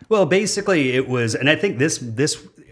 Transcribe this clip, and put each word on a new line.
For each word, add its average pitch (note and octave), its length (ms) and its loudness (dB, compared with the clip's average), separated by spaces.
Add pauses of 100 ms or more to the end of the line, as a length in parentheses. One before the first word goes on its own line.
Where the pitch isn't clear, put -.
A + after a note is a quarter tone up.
Well, G#3 160 4
basically F3+ 640 0
it C3 160 0
was, A#2+ 280 -2
and C3+ 140 0
I D#3 60 4
think F3+ 220 -2
this, D#3 240 0
this, B2+ 440 -4 (260)